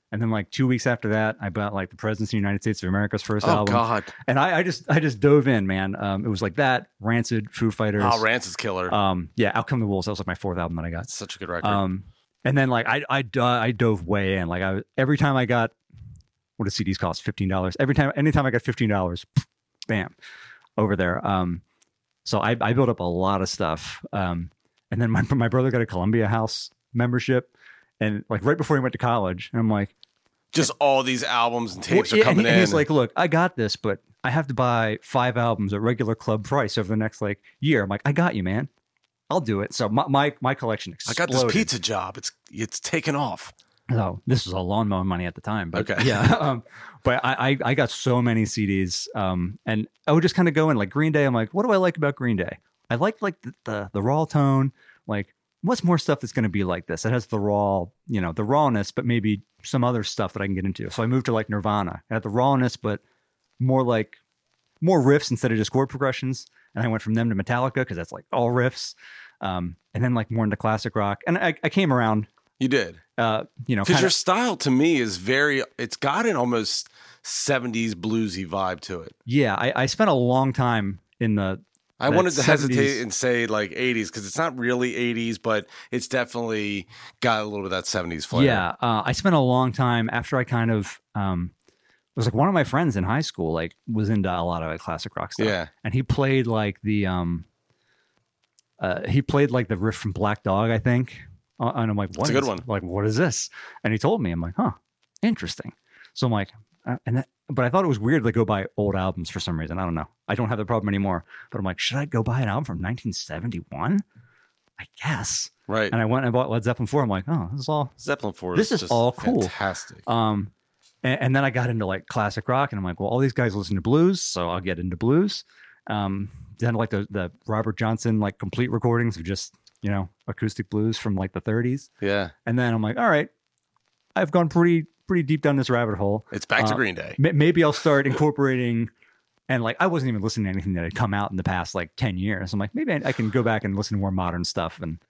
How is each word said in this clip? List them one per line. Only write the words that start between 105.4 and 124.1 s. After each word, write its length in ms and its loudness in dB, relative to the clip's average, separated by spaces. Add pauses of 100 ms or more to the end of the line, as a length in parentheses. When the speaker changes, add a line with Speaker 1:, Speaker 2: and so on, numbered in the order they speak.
Speaker 1:
So 140 0
I'm 60 4
like, 200 -2 (340)
"Uh," 200 -4
and 100 0
that, 120 -2 (200)
but 160 0
I 60 2
thought 120 2
it 60 2
was 100 2
weird 260 2
to 80 2
go 120 4
buy 220 0 (100)
old 180 0
albums 360 -2
for 100 -6
some 180 -4
reason. 200 -6
I 60 -2
don't 100 -2
know. 140 -4 (200)
I 60 0
don't 160 -2
have 80 -2
the 80 -4
problem 240 0
anymore. 340 0 (260)
But 80 -8
I'm 60 -4
like, 140 -4
"Should 180 -4
I 80 -2
go 180 -2
buy 200 0
an 80 0
album 140 -2
from 180 -6
nineteen 320 -4
seventy-one? 840 -4 (800)
I 80 -16 (160)
guess." 480 -4 (160)
Speaker 2:
Right. 240 0
Speaker 1:
And 120 2
I 20 2
went 220 0
and 80 0
bought 160 0
Led 140 0
Zeppelin 240 0
four. 140 2
I'm 60 0
like, 180 0
"Oh, 260 -2
this 100 -6
is 80 -12
all 280 -2
Speaker 2:
Zeppelin 360 -4
four 200 -6
Speaker 1:
this 120 4
Speaker 2:
is 60 -2
Speaker 1:
is 100 0
Speaker 2:
just 100 -2
Speaker 1:
all 200 4
cool." 280 0
Speaker 2:
fantastic. 640 -4
Speaker 1:
Um, 460 0 (500)
and, 200 0
and 140 4
then 60 4
I 60 4
got 220 -2
into, 160 -2
like, 200 -4
classic 440 -2
rock, 220 0
and 60 -4
I'm 60 -4
like, 160 -4
"Well, 80 -2
all 100 0
these 140 2
guys 240 0
listen 200 -4
to 60 -2
blues, 380 4